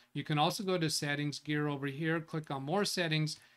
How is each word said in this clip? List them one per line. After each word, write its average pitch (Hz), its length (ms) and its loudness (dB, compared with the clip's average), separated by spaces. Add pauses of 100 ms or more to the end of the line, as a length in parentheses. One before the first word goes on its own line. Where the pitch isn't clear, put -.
(140)
You 143 100 -4
can 151 140 0
also 175 260 4
go 185 140 2
to 160 140 2
settings 143 480 -2
gear 147 280 0
over 139 200 -2
here, 160 340 0
click 160 300 -6
on 135 100 -6
more 180 240 2
settings. 156 540 0 (180)